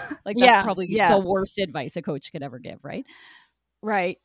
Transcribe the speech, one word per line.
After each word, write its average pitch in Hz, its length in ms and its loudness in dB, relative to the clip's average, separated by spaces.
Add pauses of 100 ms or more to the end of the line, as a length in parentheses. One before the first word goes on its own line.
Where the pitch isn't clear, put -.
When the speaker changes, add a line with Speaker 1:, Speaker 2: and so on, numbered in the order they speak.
Speaker 1:
<laughs> - 160 -12
Like, 208 120 -6
that's 247 140 8
Speaker 2:
Yeah, 196 120 6
Speaker 1:
probably 190 240 -2
Speaker 2:
yeah. 196 300 4
Speaker 1:
the 190 80 0
worst 190 320 -2
advice 156 380 -6
a 165 80 -8
coach - 280 -8
could 151 120 -12
ever 127 160 -12
give, - 240 -16
right? 180 200 -10 (800)
Speaker 2:
Right. 196 420 -2